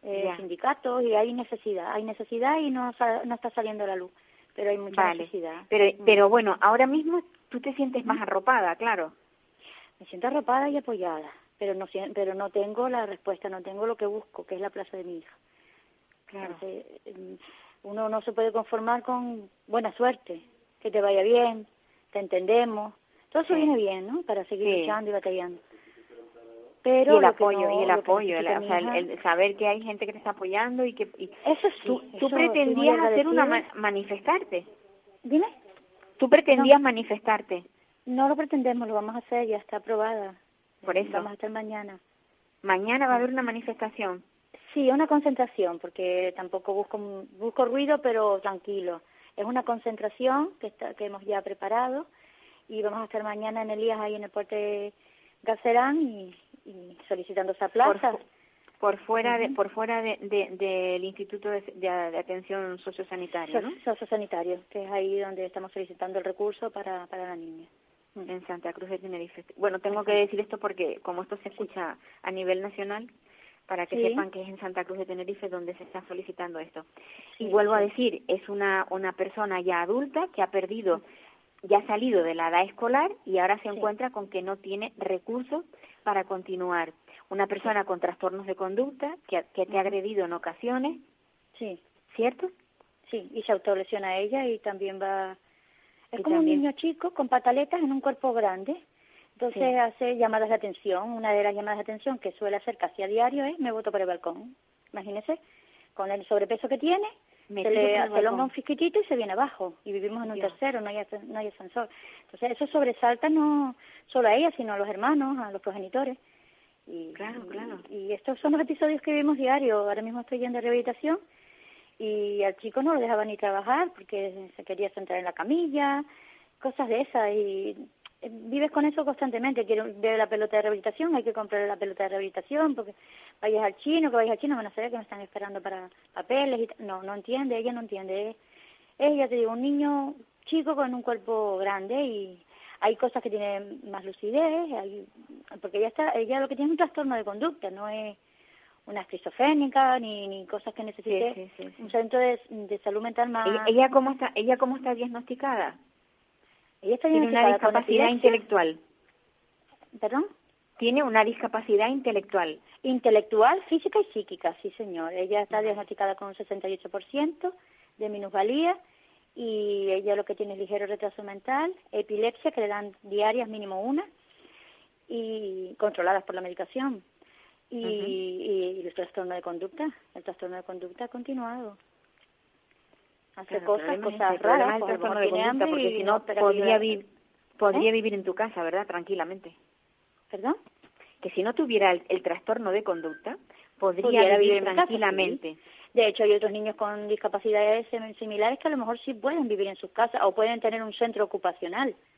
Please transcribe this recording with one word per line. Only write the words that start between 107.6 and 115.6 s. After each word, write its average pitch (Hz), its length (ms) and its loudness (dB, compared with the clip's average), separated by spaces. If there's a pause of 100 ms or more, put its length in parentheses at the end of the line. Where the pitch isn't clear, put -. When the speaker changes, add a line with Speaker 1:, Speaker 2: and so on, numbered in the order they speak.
Speaker 1:
se 453 60 0
Speaker 2:
tiro 214 140 4
Speaker 1:
le 208 60 6
Speaker 2:
por - 20 4
el 208 80 4
Speaker 1:
hace - 80 2
el 214 100 -6
hombro - 140 4
Speaker 2:
balcón. 381 100 -2
Speaker 1:
un 262 100 0
fisquitito 330 500 0
y 403 40 0
se 294 120 0
viene 208 180 -2
abajo. 196 400 -4 (100)
Y 208 80 -8
vivimos 208 320 -4
en 220 80 -8
un 208 60 -8
Speaker 2:
Ya. 196 100 -2
Speaker 1:
tercero, 247 320 -4
no 208 80 -8
hay 208 80 -8
asc-, 208 260 -10
no 220 160 -10
hay 214 100 -6
ascensor. 202 400 -8 (340)
Entonces - 300 -6
eso 277 140 -2
sobresalta 247 600 2
no 294 480 2 (320)
solo 247 200 4
a 214 60 6
ella, 311 220 4
sino 226 160 -6
a 202 60 -4
los 202 100 -2
hermanos, 269 500 0
a 214 140 -8
los - 100 -8